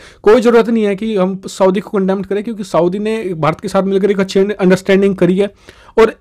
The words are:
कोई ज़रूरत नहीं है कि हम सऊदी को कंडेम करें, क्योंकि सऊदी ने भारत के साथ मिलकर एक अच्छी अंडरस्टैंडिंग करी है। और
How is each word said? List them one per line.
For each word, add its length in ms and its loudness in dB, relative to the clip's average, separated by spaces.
कोई 180 6
ज़रूरत 280 4
नहीं 140 0
है 120 0
कि 200 -6
हम 320 -2
सऊदी 320 0
को 180 -6
कंडेम 240 -2
करें, 220 -6
क्योंकि 200 -10
सऊदी 360 -2
ने 340 -6
भारत 280 -4
के 60 -8
साथ 160 -2
मिलकर 280 -2
एक 80 -2
अच्छी 200 -2
अंडरस्टैंडिंग 760 2
करी 220 2
है। 160 -2
और 240 4